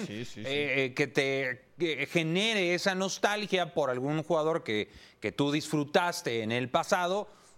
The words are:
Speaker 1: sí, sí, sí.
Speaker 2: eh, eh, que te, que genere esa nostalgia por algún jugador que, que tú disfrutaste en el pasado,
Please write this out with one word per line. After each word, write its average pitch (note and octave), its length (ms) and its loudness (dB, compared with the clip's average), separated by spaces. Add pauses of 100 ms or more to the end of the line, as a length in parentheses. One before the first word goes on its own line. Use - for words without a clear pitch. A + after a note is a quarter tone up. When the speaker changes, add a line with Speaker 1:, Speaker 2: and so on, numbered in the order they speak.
Speaker 1:
sí, G#2+ 180 -8
sí, - 0 -
sí. - 220 -12
Speaker 2:
eh, C#3 380 2
eh, C3 100 -4
que C#3 140 0
te, C3+ 580 -2 (120)
que D3+ 280 -2
genere F3 680 2
esa F#3 220 0
nostalgia F#3+ 800 0
por C#3 160 2
algún C#3 320 0
jugador D#3+ 420 0
que, G#2+ 240 0 (320)
que G#2 100 -2
tú C#3+ 220 2
disfrutaste D3+ 920 0
en A2 100 -2
el B2 180 0
pasado, F3+ 580 0 (300)